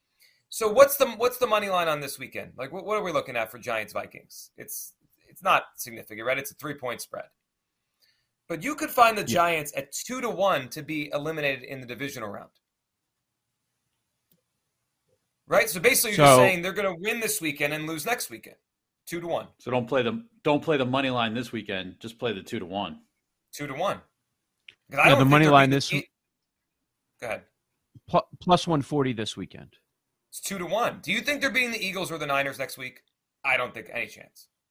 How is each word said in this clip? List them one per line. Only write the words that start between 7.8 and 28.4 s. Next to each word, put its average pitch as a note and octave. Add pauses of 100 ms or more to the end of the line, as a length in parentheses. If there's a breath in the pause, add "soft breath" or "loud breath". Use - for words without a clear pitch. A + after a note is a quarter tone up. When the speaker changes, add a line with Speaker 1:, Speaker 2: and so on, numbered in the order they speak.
Speaker 1:
But E3
you D4
could D4
find A3+
the G3+
Speaker 2:
Yeah. A#2
Speaker 1:
Giants E3+
at C#3
two B3+
to A#3+
one E3+
to D#3
be D3
eliminated C#3+
in C3
the B2
divisional A#2+
round. G#2+ (3000)
Right? A3
So E3+
basically, A#3+
you're G3
just C#3
Speaker 2:
So -
Speaker 1:
saying E3+
they're F#3+
gonna G3
win A3
this G#3+
weekend D3
and D#3
lose D#3+
next A#3
weekend. - (500)
Two E3+
to E3+
one. A#2+ (100)
Speaker 3:
So -
don't A#2+
play C3+
the, A2+ (180)
don't D3
play D#3
the C3
money C3
line A#2
this A#2+
weekend. F#2+
Just A#2
play A#2+
the F#2+
two A#2
to F#2+
one. F2 (520)
Speaker 1:
Two D3
to C#3+
one. D3 (880)
'Cause C#3
I D#3
Speaker 2:
Yeah, G3+
Speaker 1:
don't C#3
Speaker 2:
the C3+
Speaker 1:
think C3+
Speaker 2:
money D3+
Speaker 1:
they're D3
Speaker 2:
line C#3
Speaker 1:
gonna C#3
Speaker 2:
this -
Speaker 1:
beat -
Speaker 2:
w- C#3 (1120)
Speaker 1:
Go A#2+
ahead. G#2 (640)
Speaker 2:
Pl-, - (120)